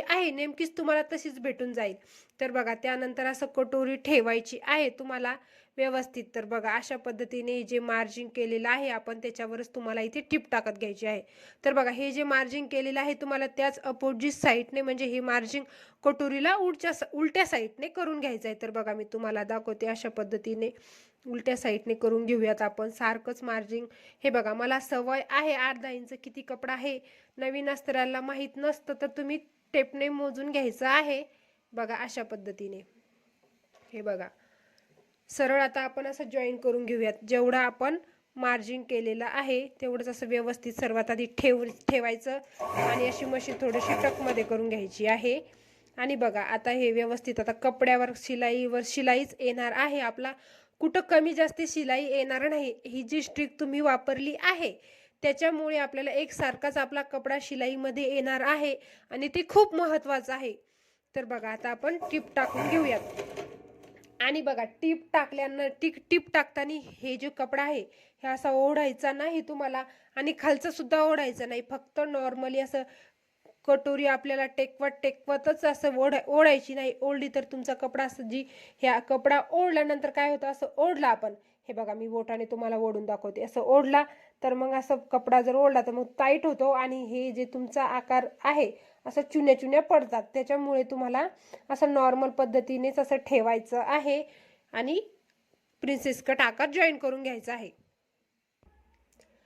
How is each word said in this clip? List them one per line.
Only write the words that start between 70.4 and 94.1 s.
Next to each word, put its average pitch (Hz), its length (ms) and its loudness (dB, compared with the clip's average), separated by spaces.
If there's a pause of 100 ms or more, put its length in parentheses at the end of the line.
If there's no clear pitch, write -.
सुद्धा 311 300 0
ओढायचा 277 440 2
नाही. 240 240 -4
फक्त 269 300 -8
normally 262 640 -2
असं 262 200 -4 (840)
कटोरी 277 380 4
आपल्याला 269 400 2
टेकवत, 269 440 -2 (140)
टेकवतच 285 640 0
असं 285 300 2
ओढ-, 277 200 4 (120)
ओढायची 285 460 6
नाही. 262 280 -2
ओढली 277 260 -2
तर 269 160 -2
तुमचा 262 300 -6
कपडा 262 300 -2
असं 254 260 -8
जी, 262 140 -4 (380)
ह्या 247 180 4
कपडा 269 420 4 (100)
ओढल्यानंतर 302 580 2
काय 285 200 2
होतं, 285 180 -2
असं 277 200 -4 (100)
ओढला 285 300 4
आपण, 220 260 2 (340)
हे 247 60 -10
बघा, 214 200 -4
मी 226 140 -8
बोटाने 226 380 -4
तुम्हाला 226 300 -4
ओढून 214 300 -2
दाखवते, 208 380 -4
असं 226 180 -2
ओढला 277 420 6 (400)
तर 254 100 2
मग 262 200 0
असं 262 220 0
कपडा 247 460 2
जर 247 140 2
ओढला 277 260 6
तर 240 100 -2
मग 247 140 -2 (140)
टाईट 285 260 4
होतो 277 260 4
आणि 254 320 0
हे 254 280 -4
जे 240 140 -4
तुमचा 254 380 -2
आकार 254 440 2 (160)
आहे, 294 280 4 (340)
असं 254 160 0
चुन्या 285 380 6
चुन्या 269 220 4
पडतात. 254 420 4
त्याच्यामुळे 277 600 0
तुम्हाला 254 440 -2 (420)
असं 285 240 2
नॉर्मल 262 360 4
पद्धतीनेच 262 720 0
असं 277 160 2
ठेवायचं 233 720 2
आहे 294 380 2 (500)